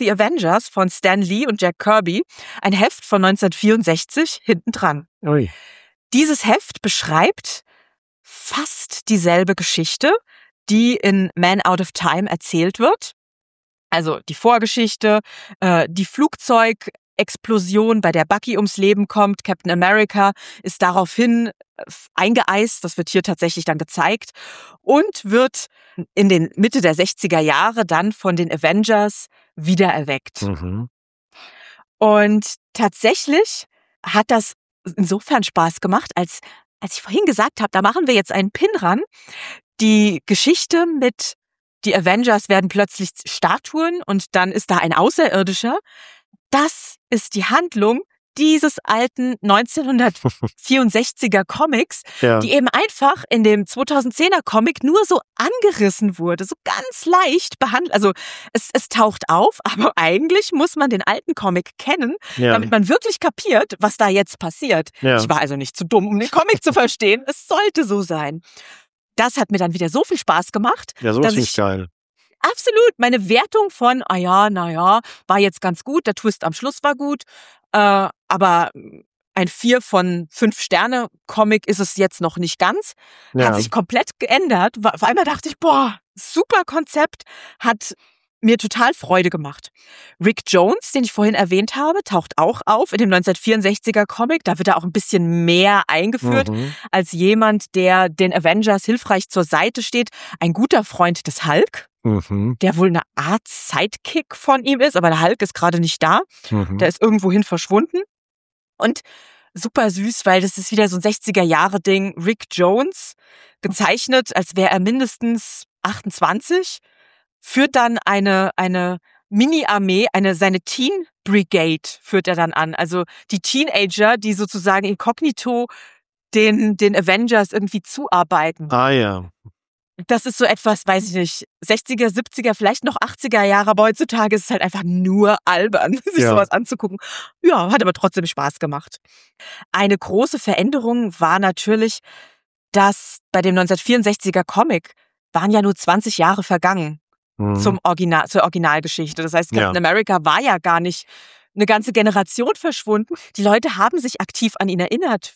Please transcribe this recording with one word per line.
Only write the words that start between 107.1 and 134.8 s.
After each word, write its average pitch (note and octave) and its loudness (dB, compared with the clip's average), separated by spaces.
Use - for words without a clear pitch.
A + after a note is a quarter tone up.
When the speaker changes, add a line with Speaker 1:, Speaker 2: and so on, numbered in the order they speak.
Speaker 1:
verschwunden. G#3 -2
Und - -2
super A3 0
süß, G3 -4
weil F#3 4
das F#3+ -2
ist F#3+ -8
wieder G#3 2
so F3+ -4
ein F3 -6
sechziger G#3 0
Jahre F3 2
Ding. G3 0
Rick G#3+ -2
Jones, A3 0
gezeichnet, G#3+ -2
als - -4
wäre F#3+ 2
er F#3+ 0
mindestens A#3 -4
achtundzwanzig, G#3 -2
führt C#4 0
dann A#3 2
eine, G3 2
eine F3+ -2
Mini-Armee, G#3 2
eine, F#3+ 2
seine F#3 0
Teen C4+ -4
Brigade E3+ 0
führt - -2
er F#3 0
dann E3 0
an. D#3+ -2
Also F3 -4
die G3 -4
Teenager, G#3+ 0
die G#3+ -2
sozusagen G3 -2
inkognito A#3+ -2
den, G#3+ 2
den G3+ 2
Avengers G3+ 0
irgendwie G3+ -4
zuarbeiten. E3 -2
Speaker 2:
Ah, C3 2
ja. G2+ 0
Speaker 1:
Das A#3 0
ist B3+ -6
so B3 0
etwas, G#3+ 0
weiß F#3+ 0
ich F3 -8
nicht, F3 -4
sechziger, A3+ 0
siebziger, A3+ -4
vielleicht G#3+ -2
noch C4+ -4
achtziger A3+ -2
Jahre, G3+ 2
aber G#3 4
heutzutage A3 0
ist G3+ -2
es - -6
halt A#3+ -2
einfach G3 -4